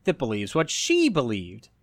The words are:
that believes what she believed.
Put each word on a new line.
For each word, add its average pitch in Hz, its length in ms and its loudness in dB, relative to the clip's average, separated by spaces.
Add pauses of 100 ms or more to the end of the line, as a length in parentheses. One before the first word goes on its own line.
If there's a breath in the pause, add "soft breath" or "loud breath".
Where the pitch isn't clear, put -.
that 180 140 0
believes 104 360 -2
what 160 160 0
she 339 380 2
believed. 110 640 -2 (120)